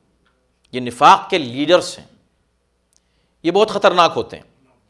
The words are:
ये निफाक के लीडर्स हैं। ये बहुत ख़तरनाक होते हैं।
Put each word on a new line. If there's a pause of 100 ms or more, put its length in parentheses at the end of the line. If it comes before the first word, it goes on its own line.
(720)
ये
निफाक
के
लीडर्स
हैं। (1400)
ये
बहुत
ख़तरनाक
होते
हैं। (440)